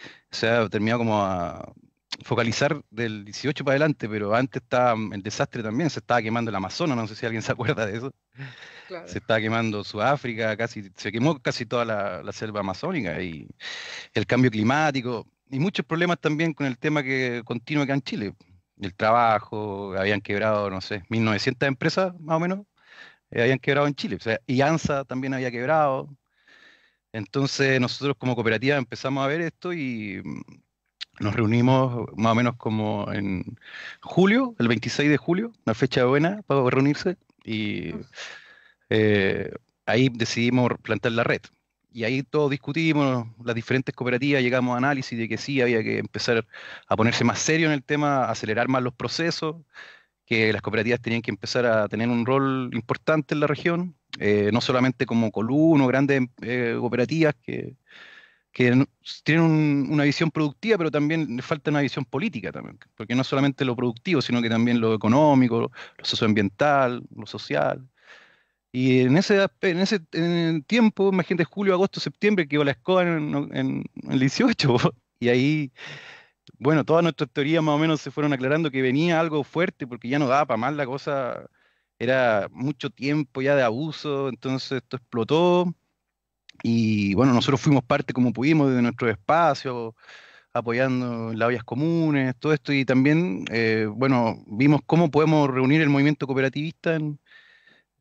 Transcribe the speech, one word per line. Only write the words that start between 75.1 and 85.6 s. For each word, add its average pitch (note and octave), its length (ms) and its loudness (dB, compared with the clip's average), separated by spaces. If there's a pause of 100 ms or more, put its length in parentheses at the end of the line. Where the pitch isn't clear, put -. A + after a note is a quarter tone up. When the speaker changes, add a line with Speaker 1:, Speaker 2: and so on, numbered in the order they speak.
Speaker 1:
y A#2+ 100 2
ahí, C3+ 420 2 (880)
bueno, D3 240 4
todas D#3+ 180 4
nuestras D#3 300 0
teorías D#3 320 0
más D3+ 120 2
o - 20 2
menos D#3 240 2
se C3+ 100 -12
fueron D3 220 0
aclarando C#3 360 0
que C3 120 -2
venía D#3 400 2
algo D#3 240 -2
fuerte, E3 420 -4
porque A#2 220 -10
ya C#3 100 0
no D3 80 2
daba C#3 180 4
pa' B2+ 120 0
más B2+ 160 -2
la D3 120 -4
cosa, C3+ 640 -6 (500)
era A#2 520 2
mucho C#3 380 -6
tiempo C#3 520 -4
ya C#3 140 2
de C3+ 80 4
abuso, C#3 640 -2
entonces C3 560 -6
esto - 140 -10
explotó, E3+ 760 2 (880)